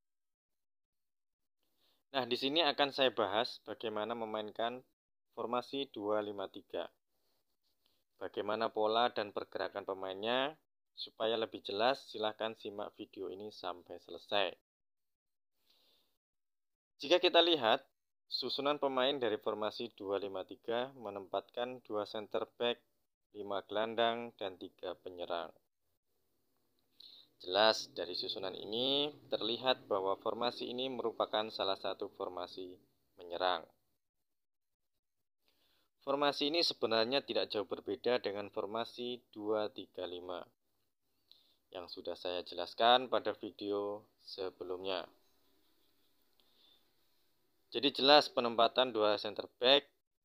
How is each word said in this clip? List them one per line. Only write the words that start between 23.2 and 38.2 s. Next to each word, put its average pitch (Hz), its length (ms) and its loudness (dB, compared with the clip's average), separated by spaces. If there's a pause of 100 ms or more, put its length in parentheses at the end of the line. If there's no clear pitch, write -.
lima 101 320 -6
gelandang, 117 720 0
dan 95 240 -8
tiga 92 400 -8
penyerang. 87 480 -6 (1900)
Jelas 101 560 4
dari 90 160 -6
susunan 95 400 -6
ini 123 560 0 (240)
terlihat 120 560 -2
bahwa 95 320 0
formasi 120 480 -4
ini 127 240 -4
merupakan 110 560 -2
salah 98 320 -2
satu 98 320 -6
formasi 90 640 -8 (400)
menyerang. 87 480 -2 (2500)
Formasi 143 480 2
ini 170 80 2
sebenarnya 120 640 2
tidak 98 240 0
jauh 104 160 0
berbeda 101 560 -2